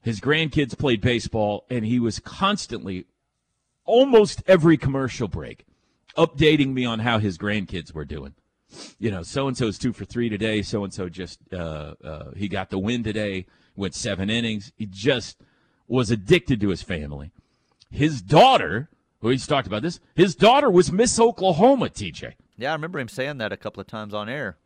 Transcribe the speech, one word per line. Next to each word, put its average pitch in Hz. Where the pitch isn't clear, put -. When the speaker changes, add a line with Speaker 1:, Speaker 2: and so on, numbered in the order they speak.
Speaker 1:
His 110
grandkids 147
played 123
baseball, 107
and 120
he 117
was 113
constantly, 120
almost 233
every 165
commercial 135
break, 65
updating 151
me 127
on 117
how 117
his 101
grandkids 95
were 76
doing. 69
You 110
know, 90
so-and-so's 127
two 123
for 104
three 120
today, 107
so-and-so 98
just, 87
uh, 78
uh, 76
he 101
got 95
the 98
win 117
today, 104
went 98
seven 98
innings. 110
He 110
just 113
was 117
addicted 113
to 104
his 87
family. 73
His 139
daughter, 143
who 110
he's 131
talked 135
about 107
this, 170
his 180
daughter 262
was 175
Miss 220
Oklahoma, 208
T 95
J. 62
Speaker 2:
Yeah, 123
I 160
remember 160
him 123
saying 135
that 107
a 98
couple -
of 95
times 107
on 104
air. 120